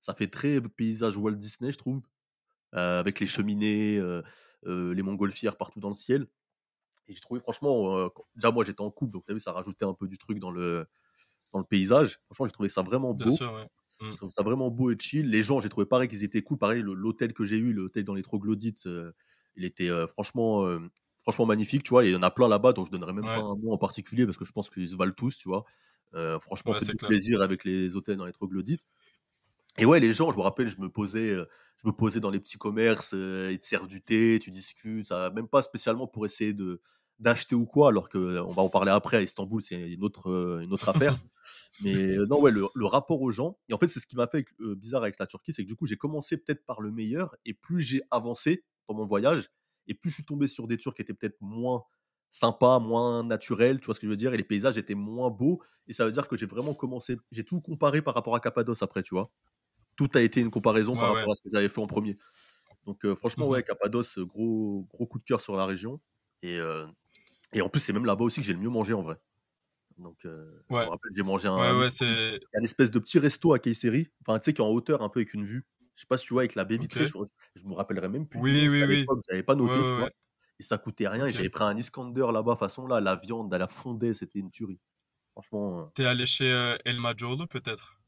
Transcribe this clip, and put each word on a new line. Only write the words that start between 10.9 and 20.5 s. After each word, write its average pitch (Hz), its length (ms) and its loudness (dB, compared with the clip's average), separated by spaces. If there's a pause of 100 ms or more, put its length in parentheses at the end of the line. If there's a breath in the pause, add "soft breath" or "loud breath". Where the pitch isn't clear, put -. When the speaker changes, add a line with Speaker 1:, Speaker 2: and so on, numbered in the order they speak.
Speaker 1:
dans 98 60 -4
le 92 80 -4
paysage. 104 580 4
Franchement, - 220 -6
j'ai - 60 -6
trouvé 98 180 -2
ça - 100 -2
vraiment 123 320 0
Speaker 2:
Bien 120 140 0
Speaker 1:
beau. 127 100 6
Speaker 2:
sûr, 120 160 -4
ouais. 107 140 -12 (340)
Mm. 110 100 -10
Speaker 1:
J'ai 104 60 -12
trouvé 95 160 -12
ça - 100 -2
vraiment 127 280 0
beau 120 200 2
et 110 80 2
chill. 151 300 -2
Les 107 140 4
gens, 127 180 2
j'ai 104 80 -4
trouvé 98 160 0
pareil 127 240 2
qu'ils 104 160 -6
étaient 113 160 0
cool. 139 160 -4
Pareil, 113 240 2
le, 98 140 -4
l'hôtel 113 400 -2
que 110 100 -2
j'ai 104 140 0
eu, 117 160 2
l'hôtel 98 300 -4
dans 101 100 -6
les 95 80 -4
troglodytes, 104 640 -4
euh, 85 260 -10 (440)
il 90 100 -6
était, 90 240 -2
euh, 85 160 0
franchement, 107 580 0